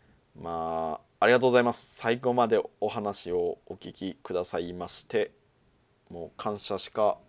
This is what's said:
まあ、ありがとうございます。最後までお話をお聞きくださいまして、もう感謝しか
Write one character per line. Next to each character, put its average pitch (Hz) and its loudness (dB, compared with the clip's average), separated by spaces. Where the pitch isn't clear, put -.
ま 82 -4
あ、 - -20
あ 101 6
り 120 8
が 123 8
と 127 4
う - 8
ご 123 0
ざ 123 10
い 120 4
ま 120 2
す。 - -4
最 117 0
後 127 0
ま 123 4
で 107 4
お 104 -2
話 101 -4
を 87 0
お - -12
聞 - -14
き 92 -8
く - -10
だ 90 -2
さ 90 -6
い 87 -4
ま 90 -10
し - -10
て、 - -2
も 85 -12
う - -16
感 104 -4
謝 101 -6
し - -10
か 107 2